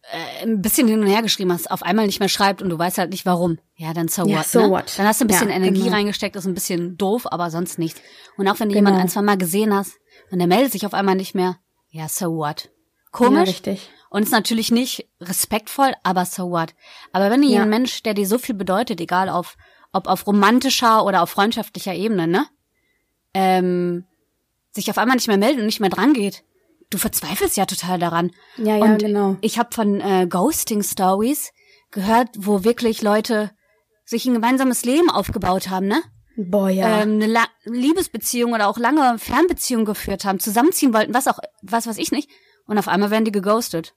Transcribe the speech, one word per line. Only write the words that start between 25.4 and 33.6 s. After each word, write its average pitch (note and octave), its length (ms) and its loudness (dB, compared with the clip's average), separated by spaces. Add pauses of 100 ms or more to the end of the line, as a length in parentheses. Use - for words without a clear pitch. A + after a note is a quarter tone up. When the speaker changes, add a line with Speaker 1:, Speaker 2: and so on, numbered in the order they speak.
Speaker 1:
und G#3 60 -2
nicht A3 140 -2
mehr G3 100 2
dran A#3 240 2
geht, G3+ 300 -2 (460)
du G3+ 80 -6
verzweifelst - 600 -4
ja F#3+ 80 2
total F3+ 340 -4
daran. E3+ 320 -2 (260)
Speaker 2:
Ja, G#3+ 200 0
ja, G#3 80 4
Speaker 1:
Und G#3+ 140 6
Speaker 2:
genau. G3+ 420 0
Speaker 1:
ich A3 180 -2
hab A#3 140 -2
von, G#3 280 0
äh, F#3+ 280 2
Ghosting-Stories G#3 1200 -2 (400)
gehört, A3+ 460 0
wo G3+ 260 -2
wirklich A#3 380 0
Leute G#3+ 500 0 (540)